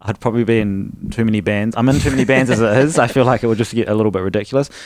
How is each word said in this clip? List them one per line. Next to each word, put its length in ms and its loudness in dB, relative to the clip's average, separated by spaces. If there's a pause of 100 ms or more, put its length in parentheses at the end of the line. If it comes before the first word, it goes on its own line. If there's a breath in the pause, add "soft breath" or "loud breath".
I'd 180 -8
probably 240 0
be 160 2
in 500 -6
too 140 -2
many 160 0
bands. 360 -2
I'm 120 2
in 100 2
too 120 0
many 140 0
bands 260 2
as 100 2
it 180 2
is. 200 2
I 100 4
feel 160 2
like 180 2
it 60 -2
would 100 0
just 160 -4
get 140 -2
a 60 0
little 180 2
bit 80 -2
ridiculous. 500 -2 (160 loud breath)